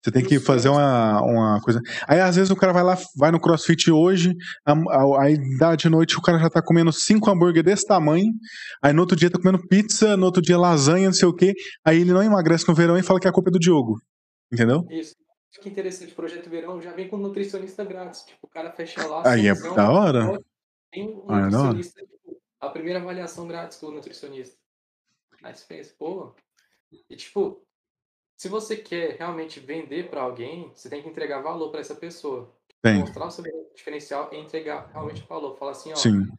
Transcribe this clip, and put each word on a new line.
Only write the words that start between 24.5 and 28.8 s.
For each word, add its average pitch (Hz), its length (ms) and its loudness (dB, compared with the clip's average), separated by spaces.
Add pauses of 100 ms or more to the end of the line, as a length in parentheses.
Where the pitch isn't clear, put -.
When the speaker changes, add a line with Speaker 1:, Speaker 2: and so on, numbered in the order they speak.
Speaker 2:
Aí - 100 -20
você - 100 -20
pensa, 156 320 -20
"Pô." 170 380 -12 (720)
E, - 80 -20
tipo, - 460 -8 (760)
se - 120 -16
você 214 280 -8
quer 170 400 -8